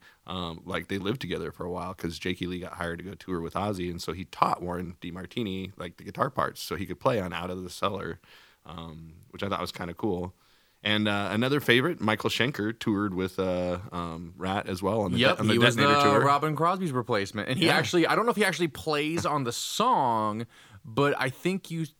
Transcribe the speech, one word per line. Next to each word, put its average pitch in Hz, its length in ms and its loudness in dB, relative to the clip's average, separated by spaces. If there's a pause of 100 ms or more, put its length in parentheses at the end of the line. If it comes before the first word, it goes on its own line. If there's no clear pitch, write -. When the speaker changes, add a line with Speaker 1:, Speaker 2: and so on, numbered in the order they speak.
(260)
Speaker 1:
um, 85 400 -8
like, 87 220 -6
they 98 100 -4
lived 98 240 -4
together 82 300 -6
for - 120 -10
a 90 60 -6
while 90 240 -6
'cause 82 240 -6
Jakey 90 280 -4
Lee 90 140 -6
got 85 140 -10
hired 85 240 -6
to 87 60 -12
go 95 100 -10
tour 90 260 -6
with 82 140 -8
Ozzy, 92 360 -2
and 85 120 -8
so 82 100 -6
he 87 140 -8
taught - 360 0
Warren 87 380 -6
DeMartini, 92 800 -8
like, 87 180 -10
the - 80 -20
guitar 101 240 -2
parts - 320 -2
so - 160 -6
he 92 100 -4
could 90 140 -8
play 127 200 2
on 90 120 -4
Out 85 180 -4
of 92 120 -6
the 90 80 -10
Cellar, 92 500 -4 (460)
um, 80 460 -14 (180)
which 95 120 -8
I 101 60 -2
thought 95 120 0
was 87 120 -4
kinda 87 220 -8
cool. 90 400 -2 (480)
And, 107 260 2
uh, 101 240 0
another 127 280 2
favorite, 131 420 4
Michael 107 280 2
Schenker 113 480 0
toured 101 360 2
with, 92 240 -2
uh, 90 400 0 (140)
um, 85 440 -8
Rat 95 320 -2
as 92 140 -4
well 101 200 2
on 92 100 0
the 120 60 0
Speaker 2:
Yep, 143 180 6
Speaker 1:
De-, - 40 -4
on 107 60 2
the 110 80 4
Speaker 2:
he 117 40 4
was 120 180 6
Speaker 1:
Detonator 143 220 6
Speaker 2:
the 143 40 6 (160)
Speaker 1:
tour. 135 60 4
Speaker 2:
Robin 143 300 4
Crosby's 170 380 0
replacement. 110 560 0
And 123 100 0
he 160 80 4
Speaker 1:
Yeah. 151 100 6
Speaker 2:
actually, 160 300 4
I 147 80 4
don't 208 120 2
know 240 40 2
if 220 60 2
he 208 80 4
actually 170 240 2
plays 151 580 -2
on 147 180 0
the 117 80 -2
song, 117 920 2 (380)
but 135 340 2
I 131 120 0
think 185 420 -4
you, 165 140 -2 (140)